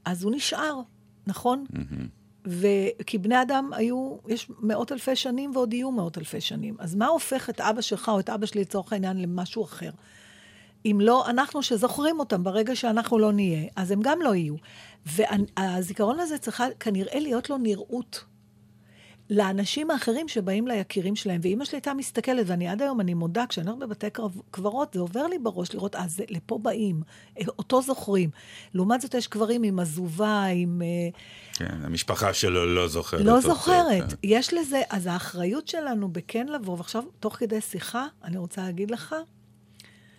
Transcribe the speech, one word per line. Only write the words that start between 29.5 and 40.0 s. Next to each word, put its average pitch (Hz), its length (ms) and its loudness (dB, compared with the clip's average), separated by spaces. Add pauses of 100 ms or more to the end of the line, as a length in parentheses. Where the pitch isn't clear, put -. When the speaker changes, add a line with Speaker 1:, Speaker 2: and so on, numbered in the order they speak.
Speaker 1:
עם 196 160 2
עזובה, 180 640 0
עם, 175 400 2
אה, 170 240 0 (440)
Speaker 2:
כן, - 300 -4
המשפחה 85 520 0
שלו 90 400 4
לא 90 140 4
זוכרת 82 320 -2
Speaker 1:
לא 233 160 8
Speaker 2:
אותו, 254 120 6
Speaker 1:
זוכרת. 339 640 4
Speaker 2:
כן. - 120 -6
Speaker 1:
יש 220 320 4
לזה, 277 360 0
אז 185 160 -2
האחריות 180 640 -2
שלנו 254 440 -2
בכן 220 360 -4
לבוא, 208 300 -6
ועכשיו, 175 260 -6 (160)
תוך 214 160 -4
כדי 220 240 -2
שיחה, 233 460 -6 (180)
אני 175 140 -4
רוצה 180 240 -6
להגיד 185 280 -4
לך, 233 240 -8 (1040)